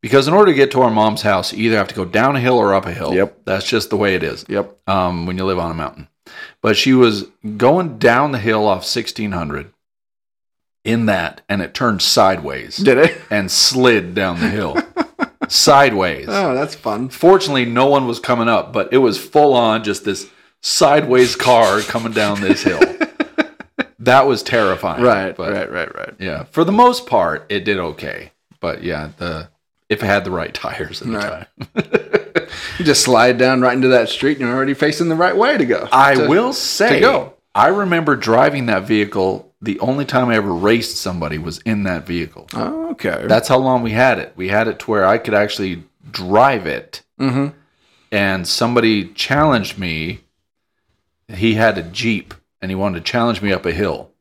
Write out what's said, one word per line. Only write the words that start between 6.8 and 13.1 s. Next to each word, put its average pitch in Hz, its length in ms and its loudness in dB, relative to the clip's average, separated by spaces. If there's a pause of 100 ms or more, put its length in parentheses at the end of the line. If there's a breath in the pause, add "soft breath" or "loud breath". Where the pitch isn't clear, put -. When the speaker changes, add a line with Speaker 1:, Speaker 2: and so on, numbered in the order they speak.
Speaker 1:
was 113 300 4 (340)
going 139 420 2
down 123 320 2
the 127 80 -6
hill 107 280 0
off 92 180 0
sixteen - 480 -6
hundred 73 380 -8 (1120)
in 117 240 0
that, 90 420 -2
and 101 120 -2
it 85 140 -8
turned 110 260 0
sideways. 73 760 0
Speaker 2:
Did 123 200 4
it? 160 320 2